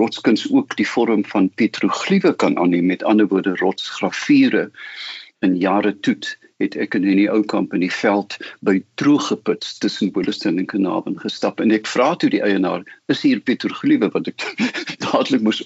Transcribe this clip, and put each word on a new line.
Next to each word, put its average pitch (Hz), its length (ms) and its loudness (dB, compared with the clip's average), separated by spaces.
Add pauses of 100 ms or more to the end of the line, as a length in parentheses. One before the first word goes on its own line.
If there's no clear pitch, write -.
rotskuns 113 500 0
ook - 300 0
die 104 80 0
vorm 110 360 0
van 95 260 0 (100)
petrogliewe 135 760 0
kan 76 240 2
aanneem, 87 280 2
met 92 180 -2
ander 107 240 4
woorde 95 280 0
rotsgrafiere. 101 1120 0 (680)
In 92 180 2
jare 98 440 0
toet - 380 -4 (200)
het - 160 -2
ek - 240 -4
en 92 80 0
Henny 98 240 4
Oukamp 104 440 0
in 90 100 0
die 92 100 -2
veld 104 400 0 (320)
by 98 140 4 (180)
Drooggeputs - 800 0
tussen 104 360 -2
Boelestein 95 440 -2
en 92 80 -2
Kanaven 92 560 -2
gestap - 400 -4
en 113 120 4
ek 107 120 -2
vra 123 220 2 (100)
toe 151 160 2
die - 80 0
eienaar, 92 400 0 (240)
"Is - 160 -2
hier 127 180 2
petrogliewe?" 131 720 0
Wat - 160 -4
ek - 160 -8 (300)
<laughs> - 340 -10
dadelik 117 400 0
moes 107 200 0